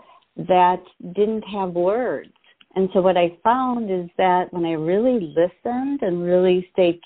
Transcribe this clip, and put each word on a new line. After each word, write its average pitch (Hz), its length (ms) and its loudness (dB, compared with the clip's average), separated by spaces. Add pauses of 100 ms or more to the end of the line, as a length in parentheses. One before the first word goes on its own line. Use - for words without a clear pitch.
(380)
that 180 440 2 (320)
didn't 208 300 -2
have 190 320 -6
words. 175 560 -2 (440)
And 190 180 0
so 190 80 4
what 180 160 2
I 175 260 0
found 240 480 0
is 180 260 -4
that 180 360 2
when 170 120 -2
I 165 80 -2
really 202 460 0
listened 233 840 -2
and 175 220 -2
really 180 480 2
stayed 170 340 0